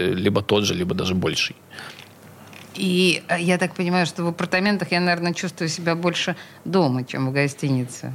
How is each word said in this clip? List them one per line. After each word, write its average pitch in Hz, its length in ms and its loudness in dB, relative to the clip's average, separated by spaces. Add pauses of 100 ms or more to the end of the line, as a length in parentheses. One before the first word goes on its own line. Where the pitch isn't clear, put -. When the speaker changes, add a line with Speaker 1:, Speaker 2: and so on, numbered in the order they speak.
(140)
Speaker 1:
либо 101 260 2
тот 104 240 2
же, 87 100 0
либо 90 200 -2
даже 92 200 -2
больший. 85 400 -2 (1200)
Speaker 2:
И, 180 520 2
э, 170 120 0
я 175 180 2
так 180 160 -2
понимаю, 180 300 2
что 170 200 -4
в - 20 -2
апартаментах 185 640 0
я, 175 100 2
наверное, 175 320 2
чувствую 170 360 -4
себя 165 260 0
больше 170 400 0 (300)
дома, 143 400 2
чем 135 240 -2
в 131 40 -2
гостинице. 135 840 -2